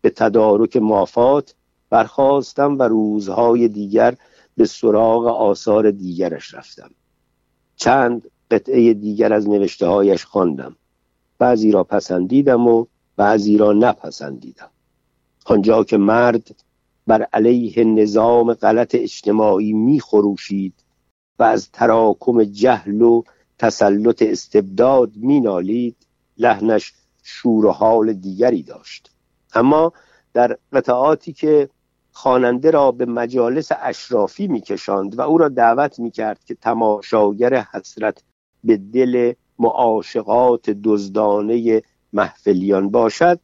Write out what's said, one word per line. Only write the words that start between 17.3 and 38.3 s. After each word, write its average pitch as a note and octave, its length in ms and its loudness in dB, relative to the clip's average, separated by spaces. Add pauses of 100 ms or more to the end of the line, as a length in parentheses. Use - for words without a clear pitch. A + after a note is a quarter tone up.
علیه A#2 500 0
نظام A2 680 2
غلط A2 420 0
اجتماعی G#2+ 760 -2
می‌خروشید G#2 1000 -2 (680)
و A#2+ 40 2
از A2 280 -2
تراکم A2+ 720 0
جهل G#2 580 -2
و A#2 220 4 (360)
تسلط G#2+ 640 0
استبداد G#2+ 960 0
مینالید، A#2 800 -2 (420)
لحنش A2 560 0 (300)
شور A2 420 -2
و G2 60 4
حال A2 420 0
دیگری F#2+ 500 -2
داشت. - 480 -20 (420)
اما D3+ 400 2 (400)
در A#2+ 240 0 (160)
قطعاتی C3+ 600 -2
که D3+ 360 0 (420)
خواننده B2+ 600 0
را C#3+ 200 4
به B2 140 -4
مجالس B2+ 640 -4 (120)
اشرافی B2 680 -4
می‌کشاند G2+ 720 -6
و - 20 -6
او D3 160 0
را D#3 120 2
دعوت B2 500 0
می‌کرد A2 460 -10
که - 100 -14
تماشاگر A2+ 1160 -2
حسرت G#2+ 500 -10 (400)